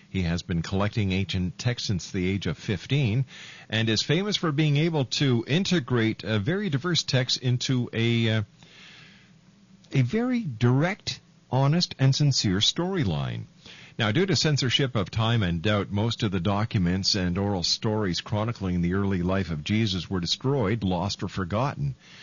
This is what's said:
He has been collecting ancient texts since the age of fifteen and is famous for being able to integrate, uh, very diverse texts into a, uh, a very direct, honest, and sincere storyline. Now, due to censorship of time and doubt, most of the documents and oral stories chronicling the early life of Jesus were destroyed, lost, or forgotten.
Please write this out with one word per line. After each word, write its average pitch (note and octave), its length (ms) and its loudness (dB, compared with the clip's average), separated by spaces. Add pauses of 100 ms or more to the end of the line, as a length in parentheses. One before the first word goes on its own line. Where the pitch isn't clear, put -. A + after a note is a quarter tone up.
(100)
He F#2+ 140 -2
has E2+ 180 0
been E2+ 180 -2
collecting G2 520 0
ancient F#2 440 -2
texts - 320 -4
since F#2+ 220 -4
the F#2 180 0
age F#2+ 180 -2
of D#2+ 120 -4
fifteen B2+ 680 -2 (460)
and A2 180 0
is G#2+ 140 2
famous F#3+ 340 0
for E3 160 -2
being D3 240 2
able D#3 300 0
to C3 400 2
integrate, B2+ 760 0
uh, G#2+ 160 0
very F3+ 300 -2
diverse D3 340 0
texts - 360 0
into B2 560 0
a, A#2 340 2
uh, A2 140 2 (1500)
a C3+ 120 2
very A#3+ 380 0
direct, C3+ 800 0 (320)
honest, C#3+ 480 2
and C3+ 160 6
sincere A2+ 440 2
storyline. F2+ 840 0 (540)
Now, G#2+ 140 2
due E3+ 140 4
to F3+ 100 2
censorship C3+ 600 2
of F#2 140 -2
time A2+ 320 2
and E2+ 200 0
doubt, G#2 280 2
most G#2+ 320 0
of G#2+ 80 2
the F#2 100 0
documents F#2+ 760 0
and F2+ 240 0
oral G2 240 0
stories G#2+ 580 -2
chronicling G2+ 640 -2
the F2 100 0
early G2 300 0
life F#2 280 0
of D2+ 140 -6
Jesus G#2 460 0
were F#2 100 -2
destroyed, A2 640 0
lost, F2+ 380 -2
or G2 60 -4
forgotten. B2 680 -4 (280)